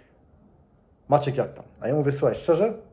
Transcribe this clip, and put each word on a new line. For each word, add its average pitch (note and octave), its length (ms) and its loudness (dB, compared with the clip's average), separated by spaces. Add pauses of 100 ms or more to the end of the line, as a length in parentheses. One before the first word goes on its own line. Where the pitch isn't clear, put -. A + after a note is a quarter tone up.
(1080)
"Maciek, C#3 280 2
jak A#2 160 -2
tam?" - 120 -20 (160)
A A2 80 -6
ja C3+ 60 0
mówię: C#3+ 180 0
"Słuchaj, C3 220 0
szczerze, F#3+ 400 0 (180)